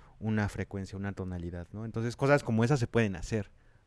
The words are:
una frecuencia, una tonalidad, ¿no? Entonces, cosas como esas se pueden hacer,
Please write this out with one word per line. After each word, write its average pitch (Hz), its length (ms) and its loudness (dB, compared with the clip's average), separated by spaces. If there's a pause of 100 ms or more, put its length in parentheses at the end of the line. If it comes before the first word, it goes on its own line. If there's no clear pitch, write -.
(200)
una 107 280 0
frecuencia, 98 500 -6
una 98 160 -4
tonalidad, 87 580 -6
¿no? 104 140 -10
Entonces, 113 300 -4
cosas 139 280 4
como 113 200 4
esas 120 160 4
se 117 80 0
pueden 107 280 2
hacer, 104 360 -4 (360)